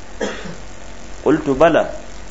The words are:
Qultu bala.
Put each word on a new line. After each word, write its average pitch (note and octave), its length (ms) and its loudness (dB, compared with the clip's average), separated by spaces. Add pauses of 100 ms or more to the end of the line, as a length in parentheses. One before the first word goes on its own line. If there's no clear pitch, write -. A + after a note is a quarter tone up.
(1200)
Qultu D3 320 4
bala. C#3 460 4 (300)